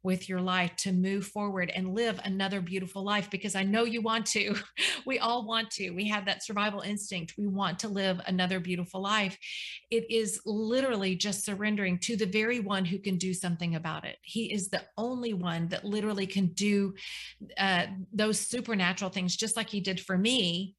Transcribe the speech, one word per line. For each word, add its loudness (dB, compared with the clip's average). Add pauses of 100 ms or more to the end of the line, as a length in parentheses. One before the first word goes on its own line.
with 0
your -2
life, 2
to -2
move 2
forward -2
and -2
live 0
another 0
beautiful -4
life, 0
because -4
I 2
know 4
you 0
want 0
to. 2
<laughs> -12 (400)
We 0
all 2
want 0
to. -4
We -2
have 0
that -2
survival 0
instinct. -6
We -2
want 0
to -4
live 0
another 2
beautiful -4
life. 2 (540)
It 0
is 0
literally 2
just 0
surrendering 2
to 0
the 2
very 2
one 2
who 0
can 0
do 0
something 0
about -4
it. -8
He -4
is -2
the -2 (140)
only -2
one 0
that -4
literally 0
can 2
do, 4 (640)
uh, 4 (260)
those 2
supernatural 0
things, 0
just -2
like -2
he -2
did -2
for 0
me 2